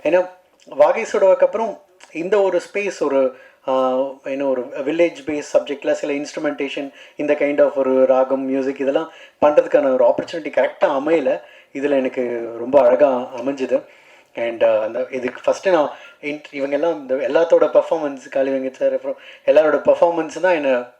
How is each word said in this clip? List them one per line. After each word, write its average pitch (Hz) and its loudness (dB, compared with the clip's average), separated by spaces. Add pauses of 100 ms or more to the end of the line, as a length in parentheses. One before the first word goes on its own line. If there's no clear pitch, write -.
ஏன்னா 175 2 (360)
வாகை 175 2
சுடவாக்கு 190 4
அப்புறம் 202 -2 (300)
இந்த 190 0
ஒரு 175 0 (120)
ஸ்பேஸ், 202 -6
ஒரு, 135 0 (320)
ஆ, 131 0 (280)
என்ன, 139 -6
ஒரு 131 -2
வில்லேஜ் 160 -2 (100)
பேஸ் 151 -4
சப்ஜெக்டில் 147 -2
சில 143 -4
இன்ஸ்ட்ருமெண்டேஷன், 143 -6 (240)
இந்த 147 -2
kind 143 0
of 139 4
ஒரு 131 4
ராகம், 131 2
மியூசிக், 135 -4
இதெல்லாம் 147 -2 (340)
பண்ணுறதுக்கான 147 4
ஒரு 123 2
ஆப்பர்ச்சுனிட்டி 147 -2
கரெக்டாக 139 0
அமையல. 147 0 (320)
இதில் 143 -2
எனக்கு 123 -2
ரொம்ப 127 4
அழகா 127 4
அமைஞ்சுது. 131 -2 (540)
And, 117 -2
ஆ, 113 4
அந்த 117 -4
இதுக்கு 123 -4
ஃபஸ்ட்டு 185 0
நான் 151 2 (300)
இன்ட்-, 147 -10
இவங்க 139 -4
எல்லாம் 151 -4
இந்த 131 0
எல்லாத்தோட 156 2
பர்ஃபார்மன்ஸ், 147 0
காளி 135 0
வெங்கட் 131 -4
சார், 135 -2
அப்புறம் 135 -6 (280)
எல்லாரோட 147 4
பர்ஃபார்மன்ஸ் 156 2
தான் 180 2
என்னை 143 0 (280)